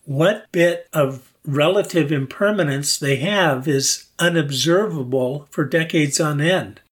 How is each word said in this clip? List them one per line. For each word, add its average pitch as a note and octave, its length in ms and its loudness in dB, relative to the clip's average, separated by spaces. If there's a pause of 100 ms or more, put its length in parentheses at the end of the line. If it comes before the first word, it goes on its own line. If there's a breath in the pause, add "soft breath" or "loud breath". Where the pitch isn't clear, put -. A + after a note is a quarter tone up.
What E3 460 0
bit E3+ 420 0
of C3+ 400 -2 (120)
relative D#3 680 2
impermanence D3 880 -2
they C#3 180 0
have D#3 500 0
is C3+ 420 -2 (100)
unobservable C#3+ 1300 0
for D#3 140 -2
decades D#3+ 560 0
on D3 220 0
end D3+ 380 -2 (140)